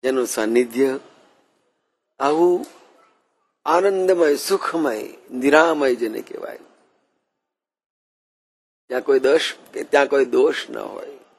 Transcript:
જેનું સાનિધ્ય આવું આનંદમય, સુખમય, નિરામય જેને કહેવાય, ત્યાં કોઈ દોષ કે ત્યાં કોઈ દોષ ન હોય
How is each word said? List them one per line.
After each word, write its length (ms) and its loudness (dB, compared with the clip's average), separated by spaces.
જેનું 240 -2
સાનિધ્ય 720 0
આવું 460 0
આનંદમય, 760 2
સુખમય, 760 -4
નિરામય 640 4
જેને 260 -6
કહેવાય, 380 -14
ત્યાં 140 -6
કોઈ 160 2
દોષ 360 0
કે 140 -10
ત્યાં 240 2
કોઈ 220 0
દોષ 400 0
ન 180 -10
હોય 320 -16